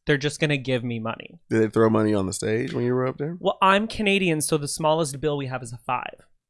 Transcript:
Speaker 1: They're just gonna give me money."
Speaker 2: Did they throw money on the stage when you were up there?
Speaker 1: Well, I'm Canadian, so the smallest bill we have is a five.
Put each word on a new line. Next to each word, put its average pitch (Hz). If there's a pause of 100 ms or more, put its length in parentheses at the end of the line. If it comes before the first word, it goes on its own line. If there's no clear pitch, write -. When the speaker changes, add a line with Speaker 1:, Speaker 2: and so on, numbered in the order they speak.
Speaker 1:
They're 147
just 143
gonna 147
give 127
me 117
money." - (120)
Speaker 2:
Did 113
they 110
throw 110
money 107
on 98
the 90
stage 113
when 120
you 123
were 127
up 131
there? 160
Speaker 1:
Well, 190
I'm 196
Canadian, 196
so 151
the 143
smallest 156
bill 147
we 139
have 127
is 117
a 120
five. - (300)